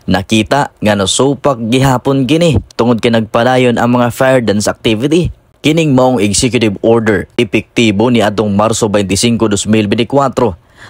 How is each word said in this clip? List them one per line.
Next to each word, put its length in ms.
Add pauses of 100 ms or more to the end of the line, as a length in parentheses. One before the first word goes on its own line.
(120)
nakita 640
nga 160
nasupak 800
gihapon 560
kini, 320 (160)
tungod 240
kay 160
nagpadayon 640
ang 160
mga 160
fire 320
dance 240
activity. 640 (260)
Kining 400
maong 240
executive 640
order, 400 (100)
epektibo 760
ni 80
atong 320
Marso 340
twenty-five, 640
dos 140
mil 240
veinticuatro. 640 (360)